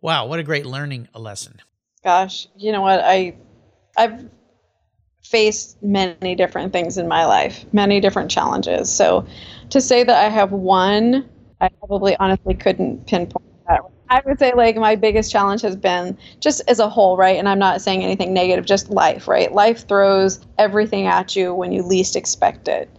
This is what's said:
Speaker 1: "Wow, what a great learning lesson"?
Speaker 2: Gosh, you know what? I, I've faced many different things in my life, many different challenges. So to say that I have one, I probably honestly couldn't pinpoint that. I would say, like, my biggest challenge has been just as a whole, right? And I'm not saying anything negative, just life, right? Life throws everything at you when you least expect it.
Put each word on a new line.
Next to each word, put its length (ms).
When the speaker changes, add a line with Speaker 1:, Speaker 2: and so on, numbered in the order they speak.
Speaker 1:
"Wow, 260
what 120
a 40
great 220
learning 500
lesson"? 460
Speaker 2:
Gosh, 520
you 160
know 100
what? 220
I, 320
I've 320
faced 600
many 520
different 360
things 260
in 100
my 180
life, 480
many 260
different 320
challenges. 600
So 340
to 100
say 220
that 220
I 40
have 220
one, 760
I 100
probably 480
honestly 360
couldn't 540
pinpoint 360
that. 140
I 160
would 140
say, 140
like, 240
my 180
biggest 340
challenge 340
has 120
been 420
just 300
as 100
a 80
whole, 300
right? 200
And 120
I'm 100
not 220
saying 240
anything 280
negative, 320
just 240
life, 380
right? 260
Life 320
throws 540
everything 500
at 280
you 180
when 200
you 100
least 320
expect 540
it. 280